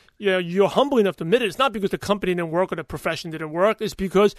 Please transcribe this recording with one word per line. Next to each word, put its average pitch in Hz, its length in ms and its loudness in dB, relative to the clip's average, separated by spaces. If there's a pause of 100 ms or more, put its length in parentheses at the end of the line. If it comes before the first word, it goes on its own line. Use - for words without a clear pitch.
(180)
you 202 140 -2
know, 185 80 0
you're 180 300 0
humble 269 280 2
enough 196 200 2
to 170 80 -8
admit 233 180 2
it. 220 40 0
It's 170 120 -6
not 262 140 2
because 202 180 -4
the 180 80 -4
company 196 340 -2
didn't 170 160 -4
work 175 220 0
or 175 60 -6
the 160 60 -10
profession 165 460 -6
didn't 160 220 -10
work. 196 300 0
It's 208 120 -4
because 190 460 2